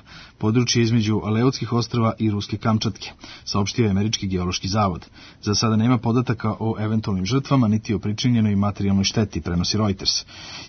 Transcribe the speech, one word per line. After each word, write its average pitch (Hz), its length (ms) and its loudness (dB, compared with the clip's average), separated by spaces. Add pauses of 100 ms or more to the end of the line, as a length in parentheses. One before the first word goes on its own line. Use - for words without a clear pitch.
(400)
područje 117 420 2
između 110 420 2
Aleutskih 113 500 0
ostrva 113 460 0
i 110 120 2
Ruske 101 260 -4
Kamčatke, 110 520 -2 (360)
saopštio 101 380 0
je 107 60 2
Američki 101 380 0
geološki 90 400 -4
zavod. 95 420 0 (320)
Za 104 140 0
sada 110 200 2
nema 120 220 4
podataka 117 520 0 (100)
o 110 200 -2
eventualnim 107 460 -2
žrtvama, 131 420 2
niti 110 260 0
o 95 60 0
pričinjenoj 107 560 2
materijalnoj 98 480 2
šteti, 101 380 0
prenosi 87 360 0
Reuters. 101 380 0 (540)